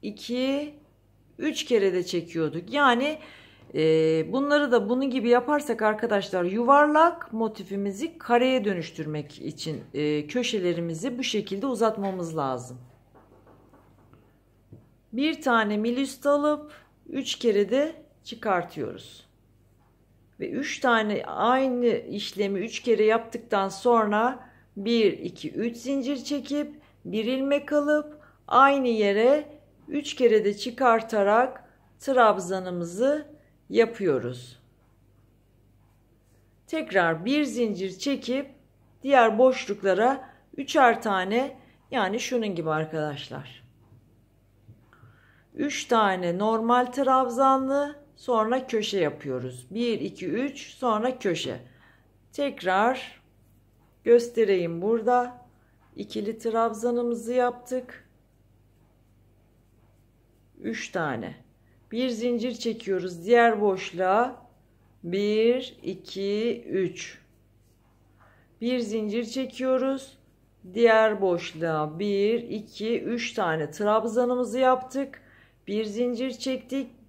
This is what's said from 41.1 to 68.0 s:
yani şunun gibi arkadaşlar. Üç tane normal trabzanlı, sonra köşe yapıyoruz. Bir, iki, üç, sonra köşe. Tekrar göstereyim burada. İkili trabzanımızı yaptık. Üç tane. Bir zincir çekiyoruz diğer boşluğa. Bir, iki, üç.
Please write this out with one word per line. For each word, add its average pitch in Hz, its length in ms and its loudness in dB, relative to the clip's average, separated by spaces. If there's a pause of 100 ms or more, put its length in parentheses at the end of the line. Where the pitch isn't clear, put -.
yani 208 280 -2
şunun 220 360 -2
gibi 160 140 -4
arkadaşlar. 151 960 -6 (1900)
Üç 285 300 -4
tane 185 520 2
normal 226 480 2
trabzanlı, 269 1120 0 (200)
sonra 233 520 -2
köşe 208 320 -2
yapıyoruz. 127 720 -4
Bir, 226 300 -2
iki, - 260 -8
üç, 240 460 -6
sonra 247 460 -2
köşe. 135 400 -4 (760)
Tekrar 233 880 -2 (840)
göstereyim 196 800 4
burada. 240 640 0 (480)
İkili 214 420 -8
trabzanımızı 226 960 -2
yaptık. 247 760 -4 (2500)
Üç - 300 -8
tane. 139 440 -4 (560)
Bir 247 180 -2
zincir 240 460 -2
çekiyoruz 185 680 -4
diğer 233 360 6
boşluğa. 190 880 0 (560)
Bir, 214 800 0
iki, 202 840 -4
üç. 175 520 -4 (1400)